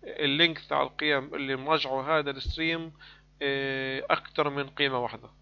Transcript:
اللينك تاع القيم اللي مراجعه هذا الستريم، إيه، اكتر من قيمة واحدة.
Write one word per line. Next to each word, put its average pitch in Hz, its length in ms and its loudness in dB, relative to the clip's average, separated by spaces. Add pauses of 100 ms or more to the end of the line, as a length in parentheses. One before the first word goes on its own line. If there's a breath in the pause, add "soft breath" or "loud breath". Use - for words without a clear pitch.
اللينك 151 540 2
تاع 143 240 0
القيم 143 520 0
اللي 135 220 -2
مراجعه 139 600 0
هذا 143 120 0
الستريم، 160 640 -2 (500 loud breath)
إيه، 135 680 -2
اكتر 151 400 2
من 139 200 -4
قيمة 135 280 2
واحدة. 117 300 -4 (140)